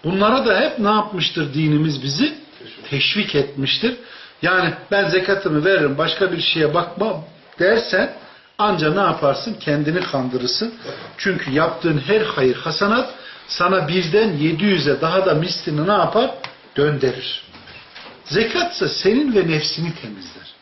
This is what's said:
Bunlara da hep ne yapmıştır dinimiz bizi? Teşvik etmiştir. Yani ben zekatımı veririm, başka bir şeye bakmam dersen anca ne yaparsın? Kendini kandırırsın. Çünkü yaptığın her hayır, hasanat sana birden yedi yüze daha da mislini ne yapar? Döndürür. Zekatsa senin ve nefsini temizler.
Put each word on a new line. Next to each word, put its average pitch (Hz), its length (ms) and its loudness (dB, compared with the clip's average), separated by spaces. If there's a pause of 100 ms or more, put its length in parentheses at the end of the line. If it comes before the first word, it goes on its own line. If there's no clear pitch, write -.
Bunlara 208 420 2
da 202 140 4
hep 294 180 0
ne 202 100 2
yapmıştır 175 640 -2
dinimiz 151 480 2
bizi? 156 320 -2 (560)
Teşvik 165 440 -2
etmiştir. 143 640 0 (460)
Yani 175 320 2 (160)
ben 196 180 2
zekatımı 180 560 2
veririm, 151 340 4
başka 170 340 0
bir 170 80 -4
şeye 151 340 0
bakmam 175 500 -2 (340)
dersen 208 560 2 (440)
anca 175 360 2
ne 196 60 2
yaparsın? 156 600 0
Kendini 151 400 0
kandırırsın. 127 760 -4 (420)
Çünkü 175 340 -2
yaptığın 160 480 0
her 202 220 2
hayır, 131 360 0
hasanat 202 580 -2 (340)
sana 180 400 0
birden 185 440 2
yedi 156 320 0
yüze 143 360 2
daha 180 260 2
da 165 80 4
mislini 156 520 -2
ne 202 60 2
yapar? 214 380 2 (460)
Döndürür. 139 680 0 (800)
Zekatsa 214 640 -2
senin 240 460 2
ve 180 140 4
nefsini 160 460 -2
temizler. 101 520 -16 (160)